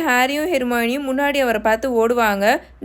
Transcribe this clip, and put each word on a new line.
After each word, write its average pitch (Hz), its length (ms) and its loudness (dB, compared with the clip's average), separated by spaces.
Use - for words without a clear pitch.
ஹாரியும் 269 400 0
ஹெர்மாயினியும் 254 640 -2
முன்னாடி 285 260 0
அவரை 233 240 0
பார்த்து 226 460 0
ஓடுவாங்க. 226 520 2